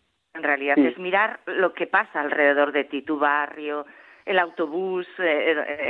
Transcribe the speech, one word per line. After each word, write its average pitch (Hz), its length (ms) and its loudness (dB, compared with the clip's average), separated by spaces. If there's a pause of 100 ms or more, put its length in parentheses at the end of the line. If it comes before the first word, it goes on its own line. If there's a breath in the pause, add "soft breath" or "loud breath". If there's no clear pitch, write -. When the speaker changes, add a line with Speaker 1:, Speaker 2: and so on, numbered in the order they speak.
(340)
Speaker 1:
en 160 80 -12
realidad. 143 340 0
Speaker 2:
Sí. 285 100 6
Speaker 1:
Es 123 120 -2
mirar 190 480 -2
lo 180 280 0
que 170 120 -4
pasa 190 340 -2
alrededor 143 520 4
de 139 120 0
ti, 139 180 -6
tu 151 160 -2
barrio, 147 680 -2 (380 loud breath)
el 190 140 0
autobús, 175 680 -2 (120)
eh, 151 320 2
el, 151 80 2 (320)